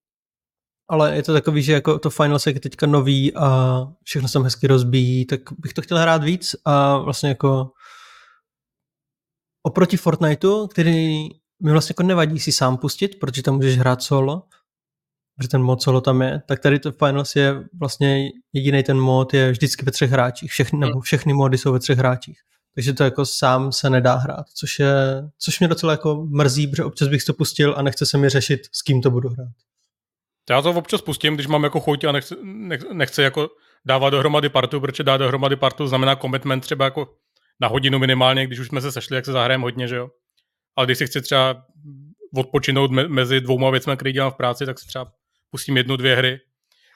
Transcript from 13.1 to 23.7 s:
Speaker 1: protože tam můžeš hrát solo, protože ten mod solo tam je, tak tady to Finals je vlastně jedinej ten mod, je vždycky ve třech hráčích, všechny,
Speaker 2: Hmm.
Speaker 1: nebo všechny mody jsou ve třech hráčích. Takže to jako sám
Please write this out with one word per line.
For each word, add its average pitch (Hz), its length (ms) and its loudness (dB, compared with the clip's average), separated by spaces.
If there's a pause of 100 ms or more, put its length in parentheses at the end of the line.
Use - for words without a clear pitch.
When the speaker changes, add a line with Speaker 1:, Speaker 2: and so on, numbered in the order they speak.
Speaker 1:
protože 131 220 -6
tam 139 140 2
můžeš 131 220 2
hrát 127 240 2
solo, 139 400 0 (960)
protože 123 120 -8
ten 131 140 2
mod 127 200 2
solo 131 180 4
tam 127 220 2
je, 139 260 -2
tak 139 120 -4
tady 143 180 4
to 143 140 -6
Finals 139 440 -2
je 139 180 2 (260)
vlastně 139 500 0 (220)
jedinej 139 300 2
ten 135 180 2
mod, 131 340 2
je 131 160 4
vždycky 127 340 -2
ve 131 80 -2
třech 127 180 0
hráčích, 127 400 0
všechny, - 280 0
Speaker 2:
Hmm. 147 100 0
Speaker 1:
nebo 131 120 -4
všechny 143 340 0
mody 135 240 2
jsou 135 140 0
ve 127 60 2
třech 123 200 0
hráčích. 127 420 -2 (340)
Takže 131 180 -2
to 139 120 2
jako 135 220 0
sám 131 460 0